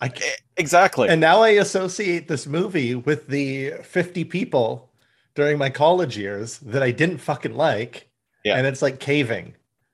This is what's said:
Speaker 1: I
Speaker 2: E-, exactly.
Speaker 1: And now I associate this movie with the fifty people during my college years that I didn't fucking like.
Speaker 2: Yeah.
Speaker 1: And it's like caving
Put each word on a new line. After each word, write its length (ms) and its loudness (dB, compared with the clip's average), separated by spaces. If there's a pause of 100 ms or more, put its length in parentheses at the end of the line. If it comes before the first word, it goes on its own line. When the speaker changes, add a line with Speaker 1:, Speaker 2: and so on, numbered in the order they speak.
Speaker 1:
I 60 -4
Speaker 2:
E-, 340 -6 (160)
exactly. 520 4
Speaker 1:
And 100 4
now 220 6
I 80 8
associate 800 0
this 200 -6
movie 480 -2
with 320 -4
the 440 -4 (120)
fifty 400 -2
people 680 -2 (440)
during 220 2
my 120 0
college 480 2
years 420 -8
that 240 -4
I 80 2
didn't 260 0
fucking 380 -6
like. 540 -4 (360)
Speaker 2:
Yeah. 120 2
Speaker 1:
And 100 0
it's 140 -4
like 180 -2
caving 560 -2 (380)